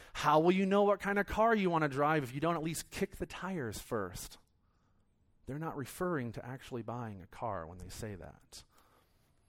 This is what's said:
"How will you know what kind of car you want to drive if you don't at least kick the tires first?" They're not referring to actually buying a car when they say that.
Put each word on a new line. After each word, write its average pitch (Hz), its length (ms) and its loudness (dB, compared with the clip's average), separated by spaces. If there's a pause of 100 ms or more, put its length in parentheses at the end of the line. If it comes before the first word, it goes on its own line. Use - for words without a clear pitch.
(140)
"How 151 260 6
will 180 120 8
you 190 120 4
know 202 200 4
what 202 160 4
kind 202 180 0
of 196 80 2
car 226 280 4
you 190 140 4
want 160 140 4
to 151 60 2
drive 147 360 2
if 123 100 -8
you 143 60 -6
don't 170 160 2
at 151 80 -4
least - 260 -6
kick - 280 -4
the 180 80 -4
tires 160 520 -6
first?" - 600 -4 (1080)
They're 143 120 -6
not 156 180 -6
referring 143 560 -4
to - 140 -10
actually 127 340 -8
buying 113 400 -8
a 87 60 -16
car 98 400 -6
when 90 100 -14
they 90 140 -12
say 110 240 -8
that. - 500 -16 (840)